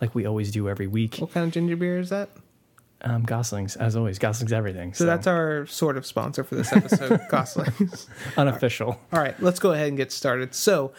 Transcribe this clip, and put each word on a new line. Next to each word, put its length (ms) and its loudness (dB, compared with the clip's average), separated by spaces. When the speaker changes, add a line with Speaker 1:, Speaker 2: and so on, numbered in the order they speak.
Speaker 1:
like 140 -2
we 100 0
always 280 -2
do 160 0
every 180 -2
week. 320 -2
Speaker 2:
What 140 -6
kind 140 0
of 60 -2
ginger 240 0
beer 220 -2
is 120 -4
that? 200 -6
Speaker 1:
Um, 220 0
Gosling's, 540 -2
as 180 0
always. 240 0
Gosling's 340 0
everything, 400 -2
Speaker 2:
So 120 0
Speaker 1:
so. 20 4
Speaker 2:
that's 220 2
our 380 0
sort 300 0
of 80 -6
sponsor 380 -4
for 140 -6
this 160 -2
episode, 520 6
Speaker 1:
<laughs> 60 -10
Speaker 2:
Gosling's. 800 -2
Speaker 1:
Unofficial. 600 2
Speaker 2:
All 80 4
right, 200 -2
let's 200 2
go 100 6
ahead 160 2
and 100 -2
get 140 -2
started. 420 -2
So 460 2